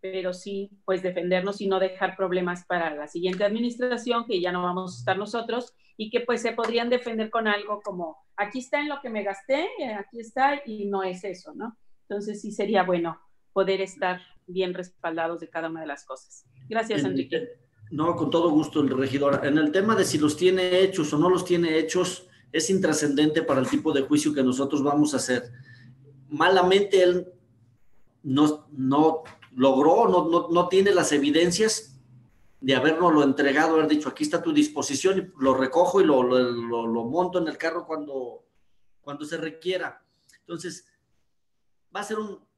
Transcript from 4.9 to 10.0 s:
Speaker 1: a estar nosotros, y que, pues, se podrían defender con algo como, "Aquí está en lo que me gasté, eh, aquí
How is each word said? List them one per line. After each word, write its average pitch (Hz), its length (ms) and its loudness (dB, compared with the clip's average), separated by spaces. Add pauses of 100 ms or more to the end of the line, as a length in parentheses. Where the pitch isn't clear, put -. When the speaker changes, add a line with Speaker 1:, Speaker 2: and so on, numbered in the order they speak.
Speaker 1:
a - 20 -16
estar 185 180 -2
nosotros, 240 560 -6 (240)
y 214 140 -10
que, 240 100 0
pues, 233 220 -4
se 226 100 -2
podrían 233 380 -2
defender 226 400 -2
con 226 160 -2
algo 208 340 -4
como, 175 380 -10 (180)
"Aquí 208 220 -6
está 285 220 -4
en 294 80 -6
lo 277 120 -6
que 254 80 -14
me 214 140 -6
gasté, 262 460 -4 (100)
eh, 254 160 -6
aquí 208 260 -12